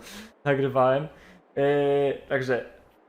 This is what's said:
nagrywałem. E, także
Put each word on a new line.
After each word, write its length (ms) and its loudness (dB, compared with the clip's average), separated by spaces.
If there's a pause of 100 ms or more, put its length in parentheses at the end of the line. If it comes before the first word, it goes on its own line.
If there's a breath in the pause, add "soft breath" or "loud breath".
(440 loud breath)
nagrywałem. 640 2 (500 loud breath)
E, 560 2
także 520 -4 (440)